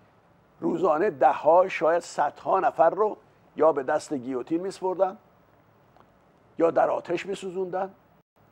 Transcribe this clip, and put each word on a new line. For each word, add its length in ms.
روزانه 500
ده 220
ها، 360
شاید 340
صدها 580
نفر 300
رو 260
یا 160
به 100
دست 320
گیوتین 460
می‌سپردن، 560
یا 120
در 200
آتش 360
می‌سوزوندن، 680